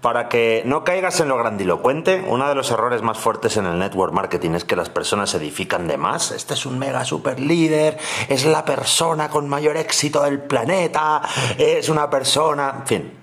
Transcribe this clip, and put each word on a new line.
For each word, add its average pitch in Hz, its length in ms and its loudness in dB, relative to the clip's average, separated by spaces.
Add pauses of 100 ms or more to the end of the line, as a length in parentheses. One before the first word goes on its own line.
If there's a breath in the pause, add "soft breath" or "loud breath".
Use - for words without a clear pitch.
para 117 280 0
que 113 360 4
no 135 180 0
caigas 180 360 0
en 156 80 4
lo 135 100 2
grandilocuente. 117 880 2
Uno 135 220 0
de 143 60 2
los 131 160 -2
errores 117 320 0
más 113 140 0
fuertes 110 400 0
en 101 80 0
el 85 120 0
network 92 360 0
marketing 87 380 0
es 85 140 -2
que 107 100 -2
las 85 140 -2
personas 101 400 -2
se - 80 -2
edifican 85 500 -4
de 139 100 -2
más. - 340 -2
"Este - 240 -6
es - 100 -4
un 131 140 -6
mega 131 260 -2
super 143 340 -4
líder, 156 580 2 (300 loud breath)
es 135 180 0
la 156 200 2
persona 151 640 0
con 147 180 0
mayor 147 300 0
éxito 151 460 0
del 143 160 0
planeta, 156 840 0 (360 loud breath)
es 147 320 2
una 151 200 2
persona", 143 680 0
en 123 80 -10
fin. - 360 -2